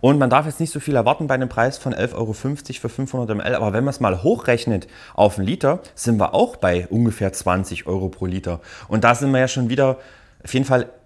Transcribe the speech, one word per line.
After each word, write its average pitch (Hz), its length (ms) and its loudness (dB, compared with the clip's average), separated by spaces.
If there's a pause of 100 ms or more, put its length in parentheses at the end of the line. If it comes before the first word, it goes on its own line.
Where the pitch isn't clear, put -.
Und 143 180 4
man 131 100 4
darf 139 160 4
jetzt 151 140 -8
nicht 165 120 -2
so 151 80 -8
viel 143 160 -2
erwarten 123 300 2
bei 135 80 0
einem 127 160 -2
Preis 127 300 0
von 131 140 -4
elf 120 200 -2
Euro 110 200 -4
fünfzig 135 480 -8
für 120 80 -6
fünfhundert 131 420 -6
M 107 80 -2
L, - 160 -2
aber 101 180 0
wenn 117 120 2
man 139 80 -2
es - 60 -12
mal 95 220 0
hochrechnet 120 680 0 (280)
auf 101 240 4
einen 95 80 0
Liter, 151 320 0 (160)
sind 117 240 0
wir 92 160 0
auch 240 220 2
bei 90 300 0
ungefähr 110 460 0
zwanzig 92 540 -2
Euro 92 220 -2
pro - 180 -8
Liter. 90 320 -6 (300)
Und 107 140 0
da 120 120 6
sind 139 160 0
wir 131 80 4
ja 131 80 4
schon 127 220 -2
wieder 131 280 2 (460)
auf - 100 -12
jeden 131 120 2
Fall 127 260 2 (140)